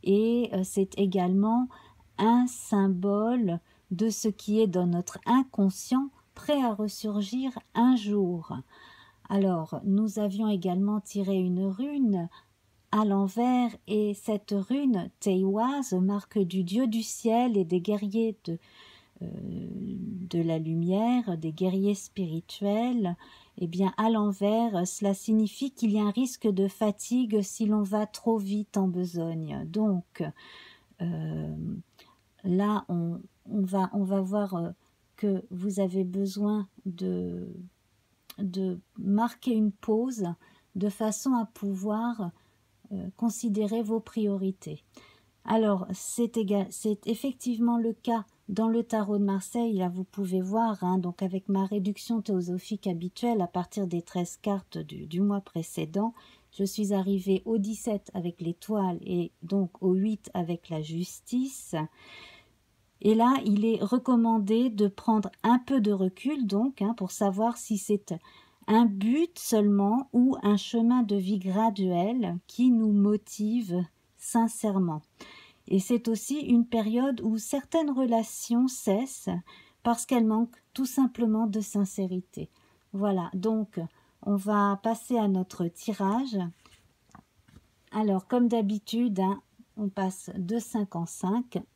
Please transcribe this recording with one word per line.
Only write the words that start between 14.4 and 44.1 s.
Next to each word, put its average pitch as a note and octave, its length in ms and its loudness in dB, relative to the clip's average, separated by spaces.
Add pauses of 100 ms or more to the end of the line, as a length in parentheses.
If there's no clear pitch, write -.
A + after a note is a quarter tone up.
rune A3 600 0
teiwaz, G#3 760 2
marque G3 440 0
du F#3+ 240 0
dieu G3 240 0
du A3+ 160 0
ciel A#3 560 0
et F#3+ 60 2
des F3 160 0
guerriers G#3 640 -2
de, E3 140 -6 (640)
euh, - 40 -8 (1040)
de E3+ 100 0
la E3 180 0
lumière, F#3 800 0
des D#3+ 160 -6
guerriers F#3+ 440 0
spirituels, G3+ 1200 -2 (420)
eh F#3 80 -4
bien, F#3 320 0
à A3 100 4
l'envers, G#3 800 2
cela G3 280 0
signifie A3 580 0
qu'il A3+ 180 0
y G#3 80 2
a G#3 60 2
un G#3 60 2
risque B3 360 -2
de G3 220 2
fatigue A3 720 0
si G#3+ 240 -4
l'on G#3 160 2
va G#3 240 0
trop A3+ 320 0
vite G3+ 380 -4
en G3 100 2
besogne. E3 800 -4
Donc, F#3 580 -2 (800)
euh, D#3 540 -6 (880)
là, G3 440 2
on, E3+ 320 -2 (300)
on G3+ 120 0
va, F#3+ 320 0
on G3+ 100 2
va G3 160 0
voir, F#3+ 340 -2
euh, E3+ 160 -4 (460)
que G3 340 -2
vous F#3+ 300 -4
avez F#3+ 240 0
besoin G3 640 -2 (180)
de, F3+ 680 -4 (840)
de F#3 400 -4 (180)
marquer A3 580 0
une G#3+ 180 2
pause A3 560 -2 (480)
de G3 120 0
façon A3 460 -2
à A3+ 120 0
pouvoir, G#3 840 -4 (640)
euh, F#3 240 -6
considérer G#3+ 680 0
vos A3 160 0
priorités. G3 840 -2 (600)